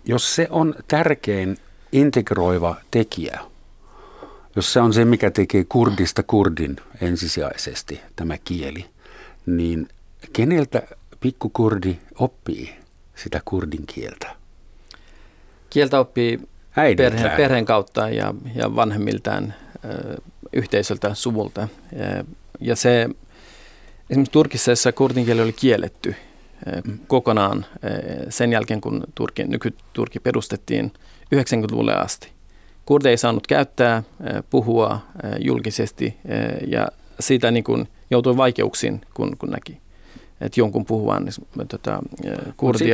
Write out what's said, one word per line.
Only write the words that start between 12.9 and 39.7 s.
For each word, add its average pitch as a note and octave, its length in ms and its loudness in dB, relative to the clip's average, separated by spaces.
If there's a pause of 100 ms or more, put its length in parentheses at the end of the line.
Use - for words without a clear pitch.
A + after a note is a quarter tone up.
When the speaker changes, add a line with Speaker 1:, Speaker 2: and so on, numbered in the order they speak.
Speaker 1:
sitä - 300 -6
kurdin D#2 420 -6
kieltä? - 400 -12 (1400)
Speaker 2:
Kieltä C#3 300 4
oppii A#2+ 400 0 (360)
Speaker 1:
Äidiltään. B2+ 360 6
Speaker 2:
perheen, A2 240 0
perheen C3 280 4
kautta A2 440 0
ja, G#2 260 -2 (200)
ja A2+ 220 -2
vanhemmiltaan, G#2+ 800 -2 (300)
ö, - 320 -10 (360)
yhteisöltä, G#2 600 -2
suvulta. G#2+ 540 -4 (240)
Ja, F#2+ 320 -6 (360)
ja A#2+ 160 -2
se, A#2+ 320 4 (1000)
esimerkiksi C3+ 220 2
Turkissa, C#3+ 400 4
jossa A#2+ 200 2
kurdin B2+ 340 2
kieli A#2 140 4
oli A2+ 120 2
kielletty, A2 560 0 (580)
ö, - 200 -6
Speaker 1:
Mm. G#2+ 200 -10
Speaker 2:
kokonaan, G#2 600 2 (180)
ö, - 440 -8
sen A#2+ 240 0
jälkeen, A2 280 0
kun A2 240 -4 (100)
Turki, - 300 -4
nyky-Turkki A#2 760 -6
perustettiin A2 720 -2 (400)
yhdeksänkymmentäluvulle A2+ 640 2
asti. - 340 -4 (580)
Kurdi C#3 220 4
ei A#2+ 80 6
saanut A2+ 300 0
käyttää, B2 560 2 (340)
ö, G2+ 140 -4
puhua, A2+ 500 2 (240)
ö, G#2+ 40 -8 (120)
julkisesti, A#2 760 -4 (140)
ö, A2 360 -4
ja - 220 -2 (320)
siitä B2 300 2
niin A#2 140 2
kuin A#2 240 -2 (220)
joutui B2 260 4
vaikeuksiin, A2 640 0 (140)
kun, G#1+ 240 -4
kun - 120 -6
näki, - 280 -10 (640)